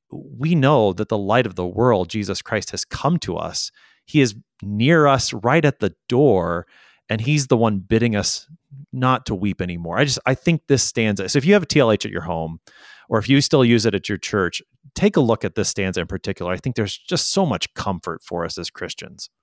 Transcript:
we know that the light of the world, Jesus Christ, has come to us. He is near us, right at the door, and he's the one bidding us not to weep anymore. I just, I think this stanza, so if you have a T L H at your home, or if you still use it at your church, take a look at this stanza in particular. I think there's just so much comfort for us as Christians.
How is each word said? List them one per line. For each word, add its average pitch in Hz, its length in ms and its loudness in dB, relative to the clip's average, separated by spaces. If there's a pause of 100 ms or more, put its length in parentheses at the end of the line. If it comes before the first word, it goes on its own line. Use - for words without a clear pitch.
(120)
we 151 420 -4
know 131 400 4
that 104 160 -6
the 110 80 0
light 107 300 2
of 92 80 -12
the 90 100 -4
world, 98 460 0
Jesus 98 320 -4
Christ, - 280 -4
has - 140 -8
come 160 340 -2
to 85 180 -6
us. - 340 -8 (340)
He 143 160 2
is 113 140 2 (280)
near 123 420 2
us, 135 280 2
right 123 320 0
at 139 140 0
the 92 140 -2 (140)
door, 92 580 2 (440)
and 113 120 -2
he's 139 260 0
the 127 100 4
one 110 220 2
bidding 113 360 0
us - 320 -4 (460)
not 127 320 0
to 110 100 -4
weep 95 260 -2
anymore. 85 380 -4
I 147 60 2
just, 135 200 -2
I 131 80 2
think 160 340 0
this 131 140 4
stanza, 104 460 -2
so 147 100 0
if 131 80 0
you 190 80 6
have 202 100 4
a - 40 -8
T - 140 2
L 117 100 4
H 107 140 0
at 107 60 -10
your 87 100 -6
home, 82 380 -6 (500)
or 113 100 2
if 98 80 -4
you 139 140 6
still 135 240 4
use 117 200 4
it 104 80 2
at 98 140 -4
your 101 100 -4
church, - 440 -2 (340)
take 202 220 0
a 160 40 6
look 113 220 2
at 92 120 -6
this 98 120 -2
stanza 95 320 -2
in 85 80 -4
particular. 92 460 -6
I 90 40 -4
think 123 200 -6
there's 104 200 -4
just - 360 -4
so 196 120 2
much 113 280 -4
comfort 87 500 -6
for 87 220 -6
us 82 120 -8
as 85 120 -8
Christians. - 600 -14 (140)